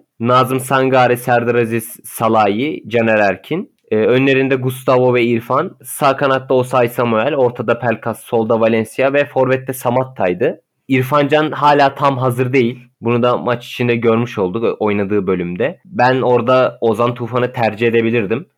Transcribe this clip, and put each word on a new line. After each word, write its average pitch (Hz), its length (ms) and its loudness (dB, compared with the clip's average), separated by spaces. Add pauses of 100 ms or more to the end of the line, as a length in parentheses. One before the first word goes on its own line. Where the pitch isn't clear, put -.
(200)
Nazım 127 400 2
Sangare, 131 560 2
Serdar 120 380 0
Aziz, 117 500 -2
Salahi, 110 840 0
Caner 113 300 2
Erkin. 104 540 -2 (180)
Ee, 110 60 0
önlerinde 131 580 2
Gustavo 127 600 0
ve 123 100 2
İrfan. 127 600 -2
Sağ 139 320 0
kanatta 131 380 0
Osay 127 340 2
Samuel, 120 460 0
ortada 120 440 0
Pelkas, 113 420 -4
solda 113 400 0
Valencia 113 520 0
ve 143 120 2
forvette 131 480 -2
Samatta'ydı. 123 880 -2 (260)
İrfan 135 400 0
Can 151 220 2
hala 139 440 4
tam 135 240 0
hazır 123 340 -2
değil. 127 260 2 (220)
Bunu 117 220 0
da 123 140 2
maç 120 300 -4
içinde 120 300 -2
görmüş 117 420 0
olduk 101 420 -2
oynadığı 104 460 -2
bölümde. 92 580 -4
Ben 123 360 0
orada 123 600 2
Ozan 117 340 0
Tufan'ı 123 380 -4
tercih 110 340 -2
edebilirdim. 113 600 0 (120)